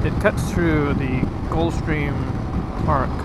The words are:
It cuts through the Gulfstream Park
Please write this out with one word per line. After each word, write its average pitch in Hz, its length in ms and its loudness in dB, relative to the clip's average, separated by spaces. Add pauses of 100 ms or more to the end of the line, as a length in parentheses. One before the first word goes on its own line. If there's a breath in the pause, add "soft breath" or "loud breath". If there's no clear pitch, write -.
It 151 180 2
cuts - 300 2
through 151 440 2
the 131 260 0 (300)
Gulfstream 156 640 0 (680)
Park 135 280 2 (140)